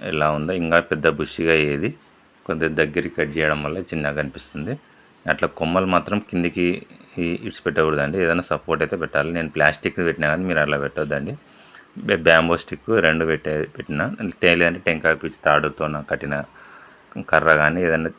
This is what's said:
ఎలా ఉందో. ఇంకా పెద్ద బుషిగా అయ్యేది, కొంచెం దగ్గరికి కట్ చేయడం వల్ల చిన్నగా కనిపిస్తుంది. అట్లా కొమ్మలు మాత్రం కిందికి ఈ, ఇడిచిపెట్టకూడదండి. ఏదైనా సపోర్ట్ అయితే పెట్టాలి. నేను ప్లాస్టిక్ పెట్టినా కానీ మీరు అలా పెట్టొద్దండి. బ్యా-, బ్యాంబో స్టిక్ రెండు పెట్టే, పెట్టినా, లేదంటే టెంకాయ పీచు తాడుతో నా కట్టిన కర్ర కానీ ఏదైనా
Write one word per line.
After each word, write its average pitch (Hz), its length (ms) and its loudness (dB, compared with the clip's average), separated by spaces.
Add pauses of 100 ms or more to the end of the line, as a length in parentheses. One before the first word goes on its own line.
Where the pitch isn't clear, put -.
ఎలా 78 280 0
ఉందో. 76 240 -2
ఇంకా 85 260 2
పెద్ద 78 280 0
బుషిగా 78 440 0
అయ్యేది, 76 380 2 (560)
కొంచెం 80 300 0
దగ్గరికి 78 400 0
కట్ 76 180 -2
చేయడం 76 280 0
వల్ల 76 180 -6
చిన్నగా 73 360 -4
కనిపిస్తుంది. 76 580 -8 (520)
అట్లా 82 300 -2
కొమ్మలు 87 340 0
మాత్రం 95 300 0
కిందికి 87 460 -2 (520)
ఈ, 87 80 -2 (140)
ఇడిచిపెట్టకూడదండి. 78 840 -2
ఏదైనా 85 240 2
సపోర్ట్ 78 360 -2
అయితే 80 140 -2
పెట్టాలి. 78 360 -2
నేను 82 180 -4
ప్లాస్టిక్ 76 480 0
పెట్టినా 80 300 0
కానీ 87 180 -2
మీరు 80 160 0
అలా 73 160 0
పెట్టొద్దండి. 73 560 -4 (640)
బ్యా-, 90 260 -2
బ్యాంబో 82 340 6
స్టిక్ - 320 -10 (120)
రెండు 80 260 2
పెట్టే, 78 280 -2 (180)
పెట్టినా, - 340 -4 (340)
లేదంటే 87 440 4
టెంకాయ 80 320 0
పీచు - 260 -10
తాడుతో 76 460 2
నా 73 180 -6
కట్టిన 73 280 -6 (960)
కర్ర 78 280 4
కానీ 78 260 2
ఏదైనా 80 360 0